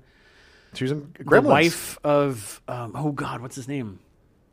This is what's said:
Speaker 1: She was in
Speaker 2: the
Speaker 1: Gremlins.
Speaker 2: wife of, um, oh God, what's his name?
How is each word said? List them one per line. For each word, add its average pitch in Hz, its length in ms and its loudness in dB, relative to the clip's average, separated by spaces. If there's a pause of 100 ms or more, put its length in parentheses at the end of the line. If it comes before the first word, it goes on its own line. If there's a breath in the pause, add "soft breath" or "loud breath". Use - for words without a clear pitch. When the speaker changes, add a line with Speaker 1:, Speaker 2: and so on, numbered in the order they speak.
(760 soft breath)
Speaker 1:
She - 80 -6
was 131 80 0
in 147 260 -8
Speaker 2:
the - 60 -14
Speaker 1:
Gremlins. 156 220 6
Speaker 2:
wife 165 580 2
of, 143 640 0
um, 120 280 -8
oh 147 160 -4
God, 135 300 -8
what's 131 140 -14
his 123 120 -14
name? 120 320 -8 (540)